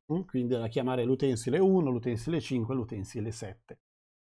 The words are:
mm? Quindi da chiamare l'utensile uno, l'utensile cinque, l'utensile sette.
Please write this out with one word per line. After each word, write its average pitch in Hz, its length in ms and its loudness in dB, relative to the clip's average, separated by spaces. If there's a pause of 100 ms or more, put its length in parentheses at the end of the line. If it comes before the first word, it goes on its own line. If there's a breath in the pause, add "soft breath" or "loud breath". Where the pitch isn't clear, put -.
(120)
mm? 175 100 0
Quindi 123 340 -2
da 117 120 -2
chiamare 123 360 0
l'utensile 131 560 2
uno, 190 320 6
l'utensile 123 500 -2
cinque, 123 340 -2
l'utensile 110 560 -6
sette. - 480 -14 (440)